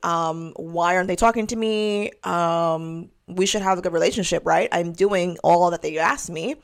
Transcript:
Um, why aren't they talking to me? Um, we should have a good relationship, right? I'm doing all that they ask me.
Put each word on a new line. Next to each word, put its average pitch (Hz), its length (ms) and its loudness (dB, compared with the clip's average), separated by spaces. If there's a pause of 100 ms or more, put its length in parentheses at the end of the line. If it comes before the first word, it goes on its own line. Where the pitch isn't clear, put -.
Um, 165 540 -2
why 170 400 0
aren't 185 100 2
they 185 100 -2
talking 226 300 2
to 233 100 -6
me? 214 540 -2 (140)
Um, 165 840 -2 (200)
we 185 180 0
should 202 160 -2
have 190 160 2
a 180 40 -8
good 185 100 -2
relationship, 170 520 0
right? 165 280 2
I'm 175 200 -2
doing 180 520 0
all 175 260 6
that 170 100 -2
they 156 160 -4
ask 196 320 0
me. 170 360 -6